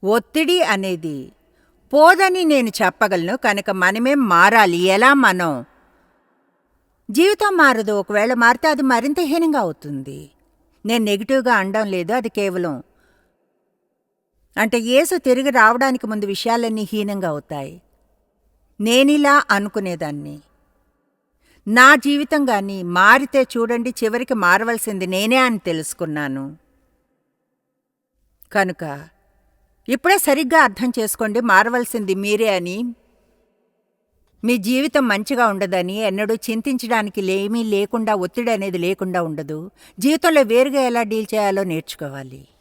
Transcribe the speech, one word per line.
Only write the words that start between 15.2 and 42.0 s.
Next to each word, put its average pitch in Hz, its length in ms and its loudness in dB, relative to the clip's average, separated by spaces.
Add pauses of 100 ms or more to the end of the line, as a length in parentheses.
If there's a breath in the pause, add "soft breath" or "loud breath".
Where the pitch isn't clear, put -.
రావడానికి 247 560 2
ముందు 214 200 -6
విషయాలన్నీ 220 680 -4
హీనంగా 202 360 -4
అవుతాయి. 147 460 -8 (1040)
నేనిలా 277 720 4
అనుకునేదాన్ని. 165 840 -4 (1300)
నా 254 300 8
జీవితం 285 520 0
గాని 196 340 -2
మారితే 214 600 4
చూడండి, 240 480 -2
చివరికి 240 440 -4
మారవలసింది 202 720 0
నేనే 202 300 0
అని 254 220 0
తెలుసుకున్నాను. 151 1000 -6 (2000)
కనుక 185 300 -2 (1080)
ఇప్పుడే 349 300 0
సరిగ్గా 302 440 0
అర్థం 240 360 -2
చేసుకోండి, 214 420 -4
మారవలసింది 226 720 0
మీరే 208 420 -2
అని. 190 380 -6 (1500)
మీ 240 120 0
జీవితం 254 520 0
మంచిగా 226 380 0
ఉండదని, 185 520 -2
ఎన్నడూ 214 360 -2
చింతించడానికి 226 840 -4 (120)
ఏమీ 208 320 -2
లేకుండా, 214 500 -2
ఒత్తిడి 208 360 -4
అనేది 196 280 -4
లేకుండా 180 440 -2
ఉండదు. 156 480 -8 (280 soft breath)
జీవితంలో 302 440 2
వేరుగా 262 380 2
ఎలా 240 220 0
డీల్ 214 320 -4
చేయాలో 196 300 0
నేర్చుకోవాలి. 139 840 -10 (120)